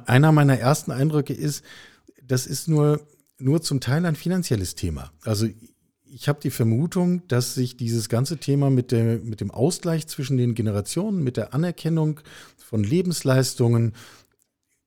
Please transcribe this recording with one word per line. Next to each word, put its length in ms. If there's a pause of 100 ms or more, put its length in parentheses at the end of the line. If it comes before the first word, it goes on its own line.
einer 260
meiner 260
ersten 340
Eindrücke 420
ist, 320 (600)
das 220
ist 220
nur, 320 (360)
nur 240
zum 200
Teil 240
ein 100
finanzielles 600
Thema. 360 (120)
Also 220 (600)
ich 240
hab 100
die 120
Vermutung, 760
dass 260
sich 220
dieses 320
ganze 300
Thema 320
mit 240
der, 260
mit 220
dem 100
Ausgleich 560
zwischen 300
den 180
Generationen, 640
mit 140
der 180
Anerkennung 680 (340)
von 280
Lebensleistungen 1080 (920)